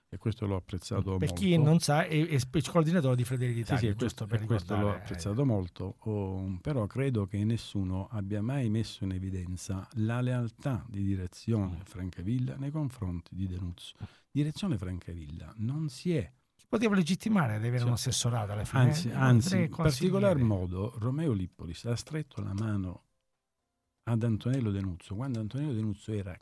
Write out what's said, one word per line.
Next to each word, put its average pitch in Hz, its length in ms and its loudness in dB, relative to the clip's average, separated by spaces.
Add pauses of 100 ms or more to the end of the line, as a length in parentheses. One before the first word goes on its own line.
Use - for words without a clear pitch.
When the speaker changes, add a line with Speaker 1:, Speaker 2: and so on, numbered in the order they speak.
Speaker 1:
e 101 100 -12
questo 107 280 -2
l'ho 98 100 0
apprezzato 95 640 -2
Speaker 2:
Per 92 100 2
Speaker 1:
molto. - 60 0
Speaker 2:
chi 180 240 4
non 156 220 6
sa, 151 260 2
è, 156 220 2
è 151 100 2
spe-, 131 240 0
coordinatore 156 540 4
di 123 80 2
Fratelli 123 300 -2
Speaker 1:
Sì, 117 40 -2
Speaker 2:
d'Italia, 117 320 2
Speaker 1:
sì, 101 60 0
Speaker 2:
giusto 113 300 -2
Speaker 1:
que-, 107 100 -2
Speaker 2:
per 107 80 0
Speaker 1:
e - 20 -6
questo 104 280 0
l'ho 104 40 0
Speaker 2:
ricordare, 104 200 0
eh. - 40 -12
Speaker 1:
apprezzato 101 420 -2
molto, 95 600 -2
um, 95 580 -4
però 131 240 -2
credo 120 400 0
che 101 180 -2
nessuno 98 640 -2
abbia 104 300 -4
mai 123 300 -2
messo 107 340 -2
in 95 60 -2
evidenza 92 840 -6
la 113 260 0
lealtà 123 680 -2
di 101 140 -4
direzione 95 760 0
Speaker 2:
Mm. - 60 -10
Speaker 1:
Francavilla 104 720 -4
nei 139 140 -6
confronti 120 640 -6
di 95 140 -4
Denuzzo. 90 520 -8
Speaker 2:
Mm. - 40 -8 (260)
Speaker 1:
Direzione 147 480 -2
Francavilla 85 800 -8
non 143 320 -2
si 175 240 -4
è 117 180 -2 (220)
Speaker 2:
Chi - 140 -20
poteva 214 260 4
legittimare 180 600 4
ad 110 80 -2
avere 120 160 2
Speaker 1:
Sì. 120 60 2
Speaker 2:
un 120 60 4
assessorato 113 600 0
alla 104 120 -2
fine? 131 180 4
Speaker 1:
Anzi, 151 260 4
Speaker 2:
Eh, 113 40 -4
Speaker 1:
anzi, 131 380 6
Speaker 2:
tre 185 140 4
Speaker 1:
in 156 60 0
particolar 180 640 4
Speaker 2:
consiglieri. 139 80 4
Speaker 1:
modo 95 560 0
Romeo 131 340 0
Lippolis 87 520 -4
ha 117 120 0
stretto 151 460 -8
la 101 120 -6
mano 98 480 -2 (1040)
ad 113 180 2
Antonello 120 480 0
Denuzzo 95 460 -4
quando 120 240 -4
Antonello 135 320 -4
Denuzzo 110 400 -4
era 95 300 -4